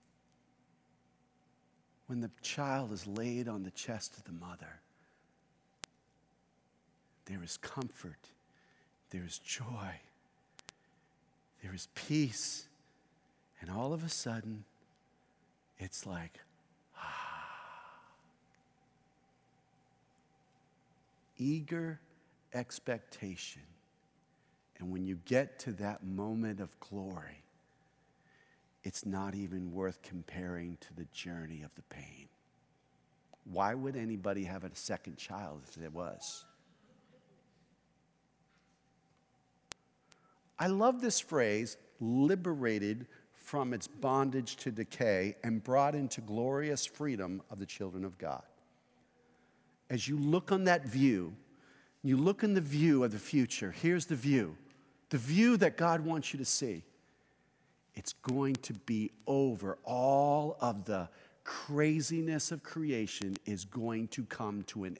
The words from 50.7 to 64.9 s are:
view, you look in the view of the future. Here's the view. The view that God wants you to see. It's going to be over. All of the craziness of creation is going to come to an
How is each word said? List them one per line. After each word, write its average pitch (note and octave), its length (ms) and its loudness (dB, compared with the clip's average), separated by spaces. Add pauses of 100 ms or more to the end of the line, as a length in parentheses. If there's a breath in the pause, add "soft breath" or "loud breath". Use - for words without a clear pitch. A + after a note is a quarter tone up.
view, G#2+ 500 4 (680 loud breath)
you C3 140 6
look F#3+ 260 4
in G#3 100 6
the F#3+ 80 4
view D3 420 6
of A#2 80 4
the G#2 80 -4
future. A2 520 2
Here's E3+ 340 2
the D#3+ 100 0
view. A#2 400 4 (540 loud breath)
The D3 80 2
view F#3+ 400 6
that E3+ 200 6
God E3 240 4
wants D#3+ 320 -2
you C#3+ 60 -4
to B2+ 60 -2
see. G2+ 380 0 (1120 soft breath)
It's - 180 -10
going C3+ 440 2
to - 160 -6
be G#2+ 380 -2 (140)
over. A#2+ 580 2
All C#3+ 800 4
of G#2 240 0
the F#2+ 240 -2 (340 loud breath)
craziness D#3 1080 0
of D#3 100 -6
creation A2 760 -2 (100)
is G2 200 -2
going A2+ 440 0
to C3 160 -4
come G#2 380 -2
to G#2 200 -6
an F2+ 160 -4